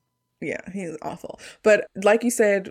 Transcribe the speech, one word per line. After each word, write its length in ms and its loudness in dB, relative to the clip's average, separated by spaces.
Yeah, 180 -8
he 80 -10
is 220 -10
awful. 360 -14
But 240 4
like 200 4
you 80 -2
said, 400 2